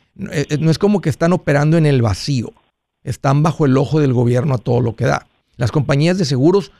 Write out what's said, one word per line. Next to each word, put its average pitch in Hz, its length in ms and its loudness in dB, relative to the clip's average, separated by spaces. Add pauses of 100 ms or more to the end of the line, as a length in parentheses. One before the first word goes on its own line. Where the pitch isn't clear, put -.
(160)
no, - 160 -12
eh, 147 180 -4
eh, 151 100 -2
no 160 100 2
es 160 80 2
como 202 240 0
que 151 80 -2
están 170 240 0
operando 156 440 2
en 156 100 4
el 135 140 4
vacío. 117 520 -4 (500)
Están 139 380 -2
bajo 156 240 0
el 131 120 2
ojo 139 220 0
del 135 140 2
gobierno 123 400 0
a 120 40 0
todo 120 240 -2
lo 113 140 -4
que - 100 -4
da. 143 200 -2 (300)
Las 117 160 -4
compañías 151 460 0
de 180 80 -2
seguros 143 540 0